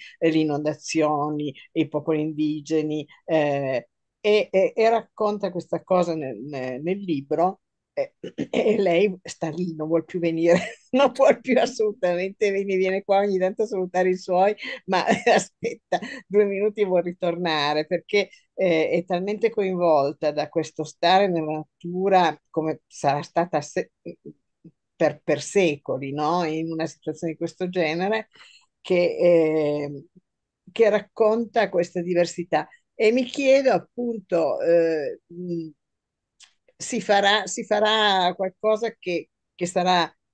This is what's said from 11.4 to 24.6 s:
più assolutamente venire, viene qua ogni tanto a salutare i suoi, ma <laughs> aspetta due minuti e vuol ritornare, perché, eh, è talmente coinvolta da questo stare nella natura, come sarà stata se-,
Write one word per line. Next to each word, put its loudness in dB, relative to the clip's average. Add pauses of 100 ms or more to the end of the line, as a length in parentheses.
più 0
assolutamente -2
venire, -2
viene 0
qua 2
ogni 0
tanto 0
a 0
salutare 0
i 0
suoi, 2 (300)
ma 0
<laughs> 0
aspetta -2 (280)
due 4
minuti -2
e 2
vuol 2
ritornare, -2
perché, -2 (240)
eh, 2
è 0
talmente -2
coinvolta 0
da -4
questo -6
stare 2
nella -2
natura, 0 (100)
come -4
sarà -2
stata -2
se-, -8 (1040)